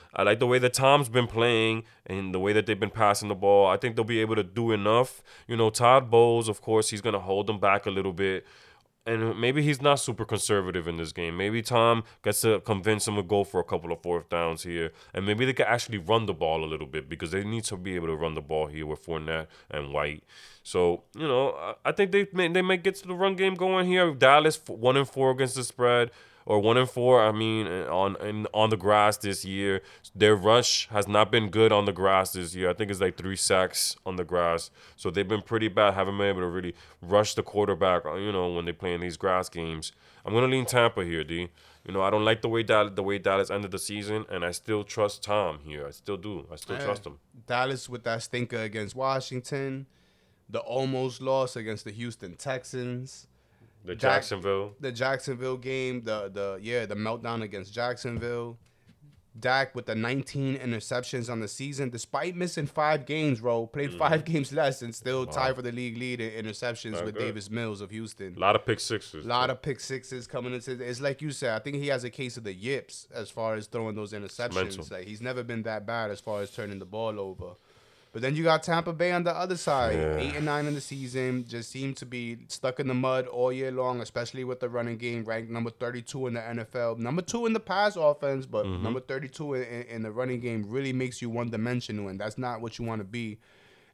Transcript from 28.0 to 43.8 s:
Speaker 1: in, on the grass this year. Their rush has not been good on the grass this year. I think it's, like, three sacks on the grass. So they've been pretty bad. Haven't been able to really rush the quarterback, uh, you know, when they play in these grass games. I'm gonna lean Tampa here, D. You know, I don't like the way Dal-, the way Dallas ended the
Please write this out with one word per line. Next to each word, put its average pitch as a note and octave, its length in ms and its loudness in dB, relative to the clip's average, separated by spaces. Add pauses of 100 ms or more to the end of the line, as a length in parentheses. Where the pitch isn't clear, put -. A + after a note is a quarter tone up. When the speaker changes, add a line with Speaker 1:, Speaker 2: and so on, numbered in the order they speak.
Speaker 1:
in, G#2+ 300 -4
on G#2+ 160 4
the A2 60 2
grass G#2 400 6
this G2 280 -4
year. F#2+ 380 -2 (320)
Their G#2 220 8
rush A2 540 4
has G#2 180 0
not G#2 240 4
been A2 160 4
good A2 240 6
on G#2 140 4
the G2+ 60 2
grass F#2+ 420 2
this F2+ 200 -6
year. F2+ 160 0
I - 20 2
think G2+ 160 -4
it's, G2 120 -4
like, F#2 160 2
three F#2 180 -6
sacks - 640 2 (100)
on F#2 80 -6
the F2+ 80 -2
grass. E2+ 480 0 (240)
So - 160 -6
they've F#2+ 160 0
been G2+ 160 0
pretty A2 240 0
bad. G2+ 280 4
Haven't G2 220 -2
been G2+ 120 2
able F#2 140 0
to F2+ 40 0
really F2 300 -6 (260)
rush G2+ 320 4
the G#2+ 80 0
quarterback, F#2+ 640 2
uh, D2+ 80 -4
you G2+ 160 -4
know, F2+ 220 0
when E2+ 120 -2
they F2 60 -4
play F2 240 -4
in E2+ 60 -2
these F2 160 -6
grass F#2 320 0
games. D#2+ 420 -6 (340)
I'm G2 100 -6
gonna B2 120 4
lean C3 200 2
Tampa A#2 380 4
here, E2 200 -2
D. E2+ 240 -6 (360)
You F2+ 80 -12
know, F#2+ 100 0
I G2 80 2
don't G#2+ 140 2
like A2 180 4
the B2 60 0
way A2+ 140 0
Dal-, G#2 280 4
the G2 120 -2
way G2+ 160 0
Dallas G2 320 2
ended G2+ 220 -4
the G2 80 -6